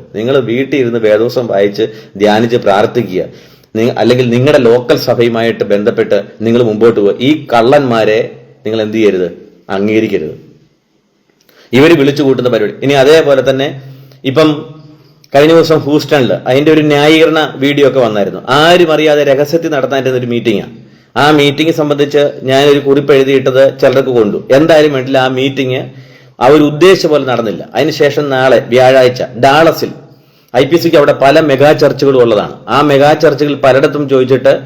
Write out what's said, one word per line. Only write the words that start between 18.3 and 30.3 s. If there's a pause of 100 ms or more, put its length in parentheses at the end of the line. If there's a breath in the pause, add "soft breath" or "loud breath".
ആരും
അറിയാതെ
രഹസ്യത്തിൽ
നടത്താൻ
ഒരു
മീറ്റിംഗാണ്. (460 soft breath)
ആ
മീറ്റിംഗ്
സംബന്ധിച്ച് (100)
ഞാനൊരു
കുറിപ്പ്
എഴുതിയിട്ടത്
ചിലർക്ക്
കൊണ്ടു.
എന്തായാലും
വേണ്ടില്ല,
ആ
മീറ്റിംഗ് (500 loud breath)
അവർ
ഉദ്ദേശിച്ച
പോലെ
നടന്നില്ല.
അതിനുശേഷം
നാളെ
വ്യാഴാഴ്ച
ഡാളസിൽ (680 soft breath)